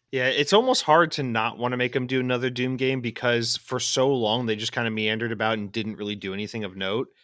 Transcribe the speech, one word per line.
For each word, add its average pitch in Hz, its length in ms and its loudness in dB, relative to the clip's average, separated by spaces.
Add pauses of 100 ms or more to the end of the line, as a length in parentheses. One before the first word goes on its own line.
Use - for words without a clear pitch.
(120)
Yeah, 127 180 0
it's 143 220 0
almost 240 300 4
hard 160 300 6
to 151 100 -4
not 113 380 -2
wanna 123 180 0
make 123 180 0
'em 127 120 0
do 131 120 0
another 127 300 0
Doom 123 260 -2
game 131 260 0
because 120 560 0
for - 220 -4
so 135 320 2
long 120 360 2
they 110 80 2
just 110 160 -6
kinda 117 180 0
meandered 110 420 -2
about 110 280 0
and 101 120 -6
didn't 110 260 -6
really 104 180 -4
do 98 180 -6
anything 107 300 -6
of 92 120 -8
note. 98 340 -2 (140)